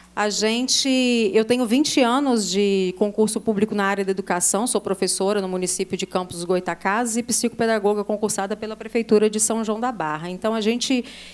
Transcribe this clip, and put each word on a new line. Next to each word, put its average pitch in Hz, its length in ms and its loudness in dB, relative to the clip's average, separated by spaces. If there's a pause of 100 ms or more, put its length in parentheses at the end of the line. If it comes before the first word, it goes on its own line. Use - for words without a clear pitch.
(140)
a 208 160 0
gente, 233 1040 2
eu 220 120 4
tenho 247 200 2
vinte 269 360 2
anos 240 500 2
de 190 460 2
concurso 214 420 0
público 208 340 0
na 202 120 0
área 196 180 0
da 190 80 -2
educação, 190 560 0
sou 214 140 0
professora 196 580 0
no 190 80 -4
município 185 500 -4
de 190 80 -4
Campos 180 300 -4
dos 170 80 -6
Goytacazes 185 720 -2
e 233 80 -2
psicopedagoga 220 800 0
concursada 208 540 -4
pela 220 180 -8
Prefeitura 220 540 2
de 214 100 -2
São 226 240 0
João 214 160 -2
da 247 100 -2
Barra. 160 400 -4
Então, 185 240 -2
a 226 60 0
gente 233 460 0 (280)